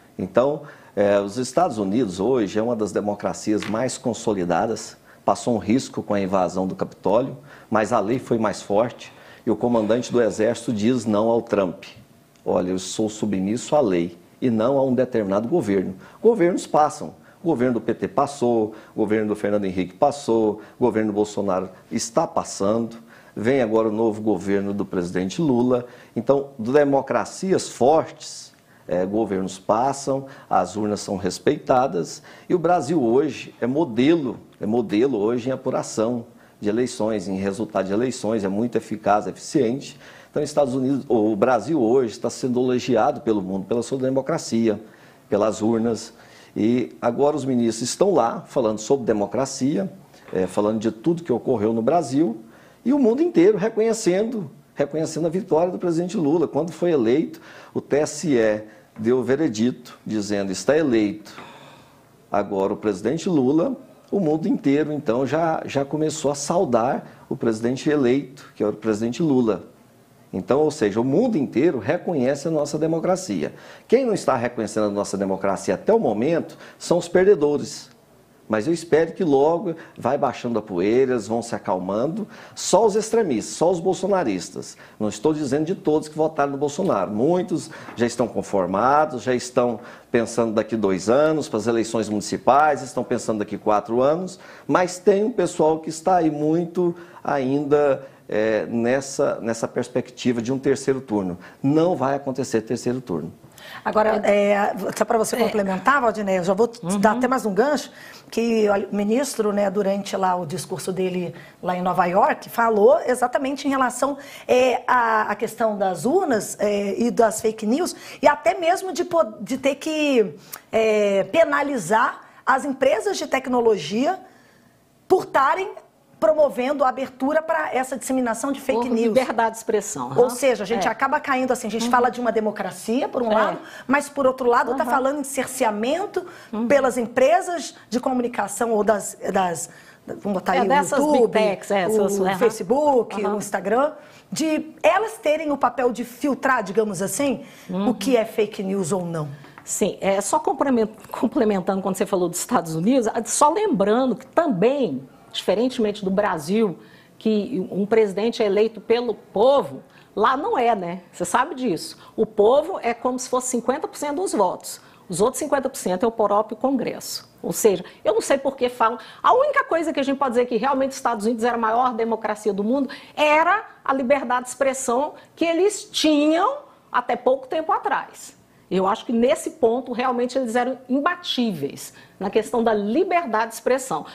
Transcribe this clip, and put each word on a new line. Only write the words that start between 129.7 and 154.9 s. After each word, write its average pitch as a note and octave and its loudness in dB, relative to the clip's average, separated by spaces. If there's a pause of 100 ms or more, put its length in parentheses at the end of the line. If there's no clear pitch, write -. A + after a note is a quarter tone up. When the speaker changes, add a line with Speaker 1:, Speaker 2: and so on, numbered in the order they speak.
Speaker 2:
Ou A#3+ 6
Speaker 3:
aham. B3+ 2
Speaker 2:
seja, A#3+ 0
a - -4
gente A3 -2
Speaker 3:
É. - 2
Speaker 2:
acaba C#4 0
caindo B3+ 0
assim, A#3 -4
a - -6
gente A3+ -2
Speaker 3:
Uhum. A#3+ 0
Speaker 2:
fala B3 4
de A#3+ -6
uma A#3 0
democracia, G#3+ -2
por B3+ -4
um A3+ 0
Speaker 3:
É. G#3+ 4
Speaker 2:
lado, G3 2 (280)
mas C#4+ 0
por C#4 0
outro B3+ 2
lado A#3+ 4
tá C4+ 0
Speaker 3:
Aham. A#3+ -2
Speaker 2:
falando C4+ 0
em - -6
cerceamento C4 -2 (260)
Speaker 3:
Uhum. A3+ -2
Speaker 2:
pelas C4 2
empresas D#4 0 (120)
de A#3+ -2
comunicação A#3+ -2
ou G3+ 2
das, G3+ 0 (160)
das, F3+ -2 (340)
vamos - -8
botar F#3 0
Speaker 3:
É, - 4
Speaker 2:
aí G#3 2
o - 0
Speaker 3:
dessas C#4 2
Speaker 2:
YouTube, C#4+ 4
Speaker 3:
big G#3+ 4
techs, G#3 0
é, G3 2
Speaker 2:
o - 0
Speaker 3:
essas, G3+ 2
aham. F#3+ 2
Speaker 2:
Facebook, A3 2
Speaker 3:
Aham. G3+ -2
Speaker 2:
o - -4
Instagram, G3+ 0 (400)
de D#4 -2
elas G4 2
terem D4+ 0
o C#4 0
papel B3 0
de A#3 -6
filtrar, B3+ -2
digamos G3 0
assim, A#3+ -2 (260)
Speaker 3:
Uhum. G3 0
Speaker 2:
o - 0
que B3+ 0
é A3 2
fake G#3+ -2
news F#3+ -2
ou F3+ -2
não. D#3+ -4 (340)
Speaker 3:
Sim, - -2
é, G3 2
só D4+ 0
complemen-, C4 2 (220)
complementando G#3 0
quando G3 -2
você G3 -2
falou F3+ 0
dos E3+ -6
Estados E3+ -2
Unidos, G#3+ 2 (200)
só D4 4
lembrando B3 2
que - -16
também A#3 2 (320)